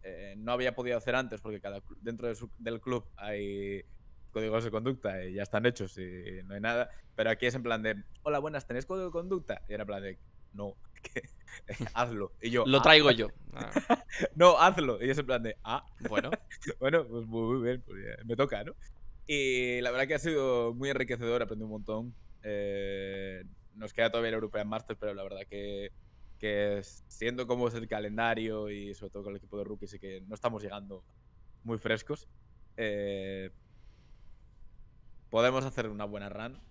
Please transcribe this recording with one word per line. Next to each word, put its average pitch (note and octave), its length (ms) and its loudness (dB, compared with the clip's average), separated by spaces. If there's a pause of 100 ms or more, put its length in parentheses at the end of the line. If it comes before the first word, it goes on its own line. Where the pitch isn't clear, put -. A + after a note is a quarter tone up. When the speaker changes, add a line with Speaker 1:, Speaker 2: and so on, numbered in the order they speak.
Speaker 1:
eh, F#2+ 340 -10
no A2 140 -4
había B2 240 2
podido B2 220 0
hacer B2 180 2
antes A2+ 260 0
porque G#2+ 200 -6
cada G2 200 -8
cl-, - 200 -14
dentro A#2 260 -4
de A2 80 -2
su, A2+ 220 -12
del A#2 240 -4
club B2 240 -2 (100)
hay G2+ 680 -6 (480)
códigos A2 320 0
de A2+ 80 -2
conducta A2 540 -2
y F#2 80 -6
ya G2+ 100 -2
están G#2+ 220 0
hechos A2 320 2
y F#2 480 -10
no F#2+ 100 -10
hay G2+ 60 -6
nada. A#2 280 2 (260)
Pero A2 160 4
aquí B2 160 2
es A#2+ 80 2
en B2 80 -4
plan A2+ 200 0
de, G#2+ 180 0 (220)
"Hola, D3 160 2
buenas, D3 260 -4
¿tenéis B2 200 -4
código F#3 220 -4
de E3 40 -6
conducta?". E3+ 560 -2
Y G2+ 60 -4
era G#2 100 -4
en G2 40 -6
plan G2 140 -4
de, F#2+ 160 -8 (360)
"No, G2+ 240 -8 (180)
<laughs> - 80 -18
que, - 200 -8 (680)
hazlo". A2+ 380 0 (100)
Y A#2 80 -4
yo, A#2+ 160 4
Speaker 2:
Lo C3+ 140 8
Speaker 1:
"Ah". A#2 40 6
Speaker 2:
traigo D3+ 280 12
yo. A2+ 160 4 (260)
Ah. A2 200 -8
Speaker 1:
<laughs> - 600 0
"No, E3+ 220 12
hazlo". C#3+ 460 6
Y B2+ 60 4
es D3 80 4
en C#3+ 80 -2
plan B2 180 0
de, A2 200 -4
"Ah". A#2+ 220 -2 (220)
Speaker 2:
Bueno. - 220 0 (200)
Speaker 1:
<laughs> - 300 -8
Bueno, D3 280 4
pues A2+ 180 -6
muy, A2+ 160 -2 (160)
muy B2 100 0
bien, B2 180 0
pues F#2+ 180 -12
ya, A2+ 200 -10
me A2+ 120 -2
toca, B2 280 2
¿no? - 100 -10 (540)
Y B2+ 540 2
la B2 100 2
verdad C3 160 2
que D3+ 80 2
ha C#3 40 0
sido C3 540 2
muy C3 160 -2
enriquecedor, A#2+ 520 0
aprendí G#2+ 240 -4
un G#2+ 60 -6
montón. A2 440 -6 (280)
Eh, G2 1000 -4 (320)
nos G#2+ 180 -10
queda A2+ 180 6
todavía A#2 180 2
el A2+ 60 2
European G#2+ 320 -2
Masters, A2 320 -4
pero G#2 140 -2
la G2 100 -8
verdad G2 260 -8
que G2+ 420 -6 (500)
que G#2 380 2
s-, - 300 -14
siendo B2 380 -2
como A#2+ 220 2
es A2+ 60 -4
el A2+ 140 -6
calendario G#2+ 840 0
y G2+ 240 -8
sobre G2 160 -12
todo G2+ 140 -10
con G2+ 80 -6
el G2+ 60 -8
equipo - 200 -12
de G2+ 60 -4
rookies G2+ 300 -8
y F#2+ 40 -14
que F#2+ 240 -10
no G#2 120 -10
estamos G#2+ 280 -2
llegando G2 420 -10 (580)
muy A2+ 160 -2
frescos, A2 500 -2 (480)
eh, G2 760 -2 (1800)
podemos B2+ 360 6
hacer A#2+ 240 -2
una G#2 160 -6
buena G2+ 240 -8
run A2+ 420 -10